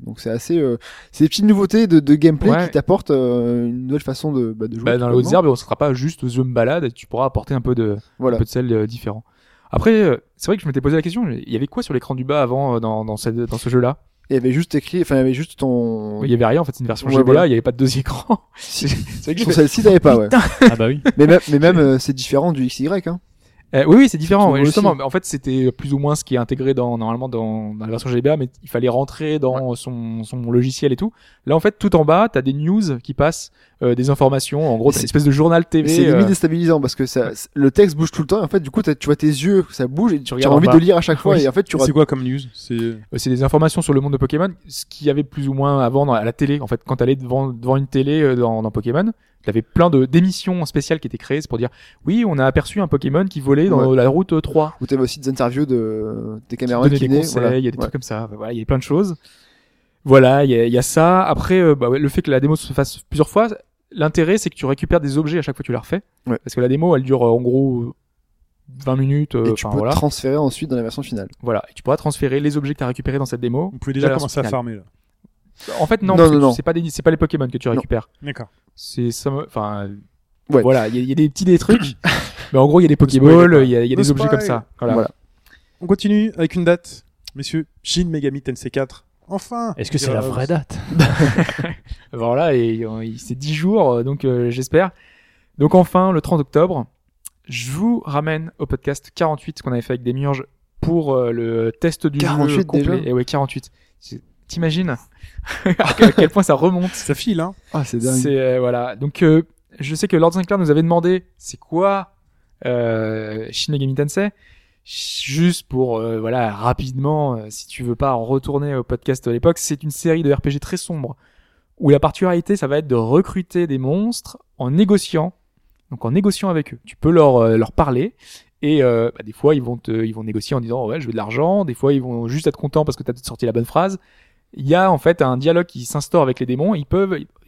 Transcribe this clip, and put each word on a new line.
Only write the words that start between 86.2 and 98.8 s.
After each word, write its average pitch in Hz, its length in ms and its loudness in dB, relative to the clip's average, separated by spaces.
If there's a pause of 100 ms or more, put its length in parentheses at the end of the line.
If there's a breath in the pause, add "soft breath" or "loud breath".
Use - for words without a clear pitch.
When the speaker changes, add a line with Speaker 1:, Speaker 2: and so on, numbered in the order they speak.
Speaker 4:
avec 165 200 -2
une 175 80 -2
date. - 420 -2 (280)
Messieurs, 151 320 -6 (160)
Shin 175 280 -2
Megami 139 320 -4
Tensei 127 280 -10
quatre. - 360 -6 (220)
Enfin ! 220 500 -8
Speaker 3:
Est-ce 110 120 -10
que - 80 -2
c'est 135 140 -4
la 110 80 -2
Speaker 4:
Grâce. 131 100 -4
Speaker 3:
vraie 123 160 -4
date ? 156 320 -4 (120)
Speaker 2:
<laughs> - 1200 -2
Voilà, 127 420 0
et, 113 300 0
euh, 110 200 -8
il, 113 140 -12
c'est - 160 -10
dix 147 200 -6
jours, 170 380 2
euh, 117 100 0
donc, 135 220 -6
euh, 123 260 0
j'espère. 151 400 0 (680 soft breath)
Donc 151 160 2
enfin, 185 380 4
le 156 80 0
trente 160 200 0
octobre, 151 460 0 (580)
je 120 260 -10
vous 220 340 -2
ramène 156 540 -6
au 147 80 -6
podcast - 480 -6